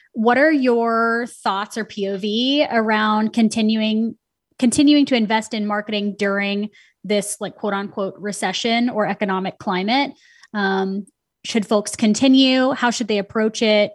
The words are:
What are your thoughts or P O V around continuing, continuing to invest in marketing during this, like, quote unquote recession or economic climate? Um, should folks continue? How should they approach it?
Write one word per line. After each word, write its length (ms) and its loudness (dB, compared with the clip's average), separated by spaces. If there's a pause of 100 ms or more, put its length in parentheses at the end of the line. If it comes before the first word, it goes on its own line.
(120)
What 260 2
are 140 4
your 760 0
thoughts 480 -6
or 80 -6
P 240 -6
O 80 -4
V 540 0
around 640 0
continuing, 840 0 (440)
continuing 460 4
to 100 0
invest 360 0
in 140 -4
marketing 500 -4
during 540 -2 (320)
this, 380 -2
like, 160 -10
quote 180 -4
unquote 440 -6
recession 680 -2
or 180 -4
economic 520 -2
climate? 540 -2 (420)
Um, 520 -2 (380)
should 220 -2
folks 300 -2
continue? 760 4
How 200 0
should 180 -4
they 100 0
approach 440 -2
it? 320 2